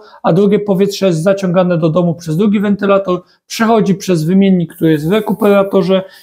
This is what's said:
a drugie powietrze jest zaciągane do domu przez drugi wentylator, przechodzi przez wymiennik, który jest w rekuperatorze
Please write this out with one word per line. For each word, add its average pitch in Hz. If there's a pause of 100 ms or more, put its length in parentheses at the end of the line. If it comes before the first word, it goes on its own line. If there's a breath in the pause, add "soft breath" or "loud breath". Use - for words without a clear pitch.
(240 loud breath)
a 170
drugie 202
powietrze 196
jest 165
zaciągane 180
do 160
domu 170
przez 160
drugi 208
wentylator, 196 (260 soft breath)
przechodzi 214
przez 170
wymiennik, 185
który 160
jest 151
w -
rekuperatorze 196 (200 loud breath)